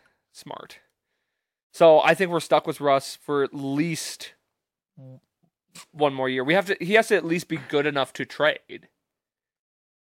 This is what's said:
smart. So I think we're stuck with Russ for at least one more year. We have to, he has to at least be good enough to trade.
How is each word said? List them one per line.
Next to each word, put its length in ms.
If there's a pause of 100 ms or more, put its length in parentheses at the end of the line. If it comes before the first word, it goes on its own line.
(320)
smart. 460 (960)
So 260
I 140
think 160
we're 100
stuck 260
with 140
Russ 340
for 300
at 80
least 800 (1600)
one 220
more 140
year. 140
We 120
have 120
to, 140
he 140
has 140
to 80
at 100
least 220
be 100 (100)
good 160
enough 300
to 100
trade. 640 (1300)